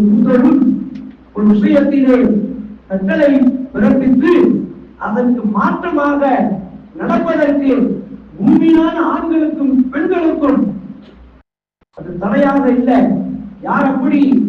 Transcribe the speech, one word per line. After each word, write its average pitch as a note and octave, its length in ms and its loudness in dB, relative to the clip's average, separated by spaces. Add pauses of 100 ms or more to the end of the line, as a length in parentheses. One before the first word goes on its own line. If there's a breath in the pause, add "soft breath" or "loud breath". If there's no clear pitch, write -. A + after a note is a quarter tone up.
தூதரும் B3 600 2 (680)
ஒரு G#3 160 -2
விஷயத்திலே C4 680 4 (680)
கட்டளை C#4 480 0 (360)
பிறப்பித்து C4 640 2 (640)
அதற்கு A#3 500 0
மாற்றமாக C#4+ 760 -2 (760)
நடப்பதற்கு D4+ 760 -2 (640)
மூமினான D#4+ 580 2 (160)
ஆண்களுக்கும் D4+ 800 -2
பெண்களுக்கும் D#4+ 680 -2 (1400)
அது F3 220 -12
தடையாக C#4 520 0
இல்லை. - 280 2 (640)
யார் - 220 -2
அப்படி C#4+ 360 0 (280)